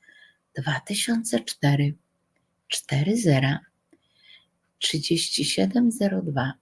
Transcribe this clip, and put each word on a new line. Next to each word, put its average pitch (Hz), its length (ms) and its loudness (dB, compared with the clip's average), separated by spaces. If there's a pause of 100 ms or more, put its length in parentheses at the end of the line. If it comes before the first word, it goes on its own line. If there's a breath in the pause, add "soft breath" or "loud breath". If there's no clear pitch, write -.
(580 soft breath)
dwa 139 220 -4
tysiące 226 600 -2
cztery, 143 540 0 (720)
cztery 151 500 0
zera, 139 420 4 (1200 soft breath)
trzydzieści - 680 -2
siedem 220 460 2
zero 196 300 -2
dwa 139 400 -2